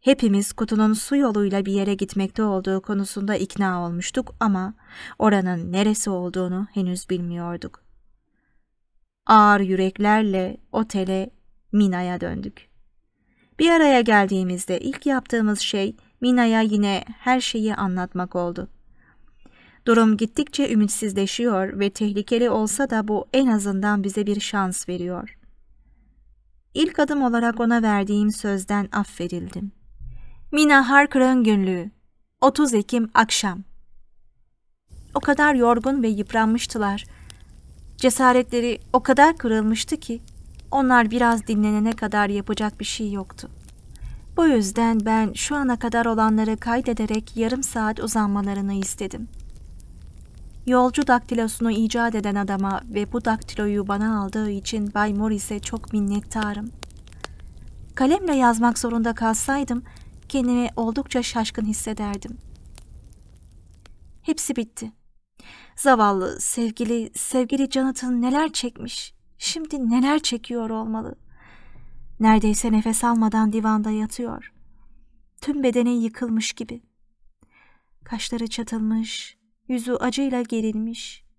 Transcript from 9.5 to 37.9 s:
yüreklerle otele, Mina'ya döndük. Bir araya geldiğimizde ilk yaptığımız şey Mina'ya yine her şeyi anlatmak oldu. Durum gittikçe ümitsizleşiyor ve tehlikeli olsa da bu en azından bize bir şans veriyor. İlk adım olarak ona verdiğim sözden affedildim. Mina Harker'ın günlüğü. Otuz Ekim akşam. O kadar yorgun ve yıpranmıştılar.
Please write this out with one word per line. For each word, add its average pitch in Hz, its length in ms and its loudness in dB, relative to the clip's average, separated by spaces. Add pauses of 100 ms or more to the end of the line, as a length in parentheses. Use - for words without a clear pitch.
yüreklerle 190 960 2 (160)
otele, 190 580 -2 (420)
Mina'ya 180 480 2
döndük. - 480 -10 (920)
Bir 330 120 6
araya 294 300 6
geldiğimizde 190 800 2
ilk - 260 -6
yaptığımız 226 540 0
şey 202 360 -2 (240)
Mina'ya 240 400 4
yine 208 440 0 (140)
her 254 220 2
şeyi 214 340 -2
anlatmak 180 640 -4
oldu. 175 320 -4 (1160)
Durum 226 300 6
gittikçe 277 560 -2
ümitsizleşiyor 202 1080 0
ve 202 100 2
tehlikeli 214 600 0
olsa 220 400 0
da 220 180 0
bu 208 240 -2
en 269 140 4
azından 202 580 2
bize 202 220 -2
bir 208 140 0
şans 190 480 -4
veriyor. 180 500 -8 (1400)
İlk 339 240 0
adım 294 240 2
olarak 233 380 0
ona 233 220 2
verdiğim 208 480 2
sözden 202 640 -4
affedildim. 180 800 -6 (800)
Mina 294 360 6
Harker'ın 262 560 6
günlüğü. 190 460 2 (500)
Otuz 269 340 4
Ekim 220 400 0
akşam. 196 500 0 (1500)
O 277 60 -2
kadar 294 340 4
yorgun 240 480 2
ve 226 60 2
yıpranmıştılar. 214 960 0 (920)